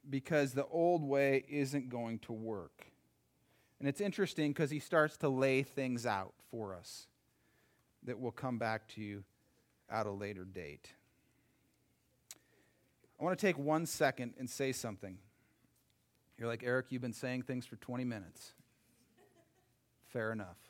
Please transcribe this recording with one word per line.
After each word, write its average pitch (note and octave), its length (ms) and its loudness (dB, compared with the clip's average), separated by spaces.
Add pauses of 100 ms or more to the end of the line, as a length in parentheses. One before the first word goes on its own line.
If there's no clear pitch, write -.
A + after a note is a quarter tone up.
(100)
because C#3 420 2
the C3+ 140 0
old E3+ 380 4
way C#3 440 6
isn't C#3 420 0
going A#2 300 -4
to - 120 -10
work. A2 580 -8 (880)
And C#3 100 0
it's C#3 120 -2
interesting F3+ 520 2
'cause D3 180 2
he D3 100 -2
starts D#3 380 4
to D#3 100 2
lay C3+ 340 6
things B2+ 440 -2
out G2 280 -2 (160)
for G#2 240 -6
us - 320 -14 (960)
that A#2+ 160 -6
we'll A#2+ 140 -4
come B2+ 260 -2
back A2 300 -2
to G#2 360 -8 (640)
at G#2+ 180 0
a G2+ 40 -4
later G2 340 -8
date. F2 500 -14 (2250)
I - 20 -4
wanna F3 140 0
take F3+ 200 4
one D#3 300 2
second C3 520 2
and B2+ 120 -6
say C3+ 220 0
something. G2 480 -8 (1160)
You're A#2 100 -4
like, A#2 140 -4
"Eric, B2+ 300 0
you've B2+ 80 -4
been A#2+ 140 -4
saying B2+ 300 -4
things B2+ 200 -4
for - 120 -14
twenty B2 280 -6
minutes." G#2 500 -8 (1500)
Fair A2+ 280 -2
enough. F#2+ 260 -8 (120)